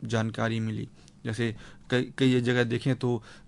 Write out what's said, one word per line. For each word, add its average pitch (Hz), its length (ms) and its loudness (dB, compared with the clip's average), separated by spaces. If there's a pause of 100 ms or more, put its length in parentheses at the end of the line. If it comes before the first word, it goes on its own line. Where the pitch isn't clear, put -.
जानकारी 113 560 -2
मिली। 110 300 -4 (360)
जैसे 113 300 -2 (340)
कई, 123 280 0
कई 127 240 6
जगह 123 220 4
देखें 120 320 0
तो 120 280 -2 (240)